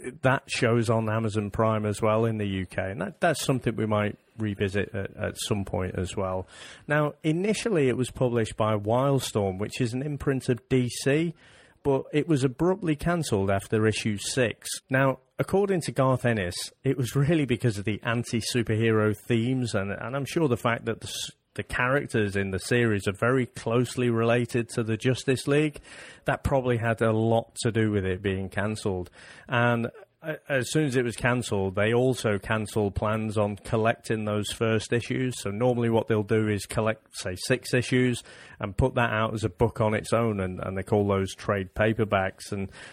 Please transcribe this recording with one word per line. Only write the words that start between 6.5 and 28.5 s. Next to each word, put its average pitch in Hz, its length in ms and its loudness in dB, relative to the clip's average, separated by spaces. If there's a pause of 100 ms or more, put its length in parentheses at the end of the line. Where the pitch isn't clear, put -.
Now, 151 360 0
initially 175 640 2
it 117 80 0
was 123 140 -2
published 120 440 0
by 107 220 2
Wildstorm, 110 800 0
which 107 240 -6
is 117 120 0
an 127 100 -4
imprint 143 440 -4
of 123 220 0
D 127 200 2
C, 156 440 0 (480)
but 135 220 0 (100)
it 151 160 0
was 143 160 4
abruptly 165 500 0
cancelled 139 560 0
after 107 340 2
issue 107 320 0
six. - 520 -2 (200)
Now, 135 300 2 (180)
according 190 440 0
to - 100 -4
Garth 131 320 2
Ennis, 107 320 0 (300)
it 135 100 2
was 123 180 -2
really 143 300 4
because 120 340 0
of 101 60 -4
the 104 200 -2
anti-superhero 113 1120 2 (140)
themes, 120 480 0
and, 98 160 -2
and 117 240 -8
I'm 139 80 -4
sure 160 240 0
the 120 80 2
fact 117 300 0
that 113 160 -2
the - 60 -10
s-, - 240 -10 (240)
the 101 80 -4
characters 123 760 0
in 98 140 -2
the 92 80 -2
series 117 460 2
are 98 140 -2
very 123 280 2
closely 120 600 -2
related 117 600 2
to 120 140 -2
the 110 120 -2
Justice 127 500 0
League, 147 360 2 (420)
that 135 220 -2
probably 127 320 2
had 113 240 0
a 113 100 4
lot 113 420 2 (100)
to 120 80 2
do 110 200 2
with 101 140 2
it 92 160 -2
being 95 260 -2
cancelled. 101 600 -4 (400)